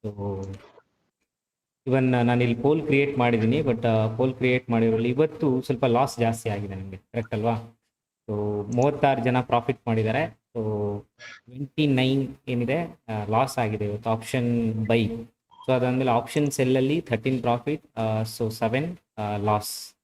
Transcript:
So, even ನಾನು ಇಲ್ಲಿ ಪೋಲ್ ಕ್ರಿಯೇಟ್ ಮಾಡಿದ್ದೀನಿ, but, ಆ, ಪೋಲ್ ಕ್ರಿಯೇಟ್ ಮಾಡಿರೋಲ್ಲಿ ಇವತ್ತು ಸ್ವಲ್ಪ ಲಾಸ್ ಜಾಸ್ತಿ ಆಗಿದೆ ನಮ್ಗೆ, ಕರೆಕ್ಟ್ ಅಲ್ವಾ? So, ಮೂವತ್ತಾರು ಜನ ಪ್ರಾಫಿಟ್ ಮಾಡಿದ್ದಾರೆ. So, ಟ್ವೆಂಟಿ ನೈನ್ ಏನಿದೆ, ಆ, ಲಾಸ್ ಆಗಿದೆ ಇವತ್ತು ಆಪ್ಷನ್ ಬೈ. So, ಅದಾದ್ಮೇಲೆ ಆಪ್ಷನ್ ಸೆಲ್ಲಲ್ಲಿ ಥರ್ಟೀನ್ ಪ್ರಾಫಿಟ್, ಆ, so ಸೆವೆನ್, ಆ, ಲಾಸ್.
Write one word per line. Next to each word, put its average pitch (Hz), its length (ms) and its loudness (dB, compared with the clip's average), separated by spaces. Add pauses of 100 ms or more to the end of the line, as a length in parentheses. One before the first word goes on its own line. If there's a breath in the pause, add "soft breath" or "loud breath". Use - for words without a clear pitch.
So, 107 60 -6 (1800)
even 131 120 2
ನಾನು 123 440 2
ಇಲ್ಲಿ 117 180 0
ಪೋಲ್ 147 240 2
ಕ್ರಿಯೇಟ್ 143 320 2
ಮಾಡಿದ್ದೀನಿ, 120 420 2
but, 123 280 0
ಆ, 110 280 2
ಪೋಲ್ 127 180 0
ಕ್ರಿಯೇಟ್ 127 360 0
ಮಾಡಿರೋಲ್ಲಿ 113 400 2
ಇವತ್ತು 139 520 0
ಸ್ವಲ್ಪ 127 240 -2
ಲಾಸ್ 123 340 2
ಜಾಸ್ತಿ 113 300 0
ಆಗಿದೆ 101 260 -6
ನಮ್ಗೆ, 95 220 -12
ಕರೆಕ್ಟ್ - 360 -8
ಅಲ್ವಾ? 113 460 -2 (500)
So, 107 60 -2 (400)
ಮೂವತ್ತಾರು 135 480 2
ಜನ 127 180 2
ಪ್ರಾಫಿಟ್ 120 460 0
ಮಾಡಿದ್ದಾರೆ. 113 520 0 (160)
So, 113 80 -4 (360)
ಟ್ವೆಂಟಿ - 880 -6
ನೈನ್ 131 480 2 (120)
ಏನಿದೆ, 131 520 -2 (100)
ಆ, 107 200 -4
ಲಾಸ್ 123 280 2
ಆಗಿದೆ 107 280 -2
ಇವತ್ತು 104 240 -4
ಆಪ್ಷನ್ 117 640 0 (120)
ಬೈ. 113 220 4 (600)
So, 131 60 4
ಅದಾದ್ಮೇಲೆ 127 380 2
ಆಪ್ಷನ್ 127 400 0
ಸೆಲ್ಲಲ್ಲಿ 131 500 2
ಥರ್ಟೀನ್ 123 400 -2
ಪ್ರಾಫಿಟ್, 120 580 -2
ಆ, 110 220 0
so 110 300 -4
ಸೆವೆನ್, 127 460 -2 (200)
ಆ, 104 200 -4
ಲಾಸ್. 104 680 -2